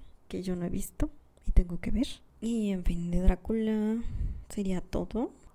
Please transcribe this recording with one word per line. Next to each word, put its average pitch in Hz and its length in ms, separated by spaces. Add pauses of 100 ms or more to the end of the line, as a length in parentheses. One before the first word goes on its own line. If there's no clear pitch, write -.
(300)
que 190 120
yo 180 140
no 175 100
he 185 40
visto 196 420 (340)
y - 60
tengo 175 300
que - 100
ver. 214 160 (360)
Y, 220 280
en 185 120
fin, 175 260
de 175 120
Drácula 220 840 (460)
sería 190 320
todo. 214 500 (240)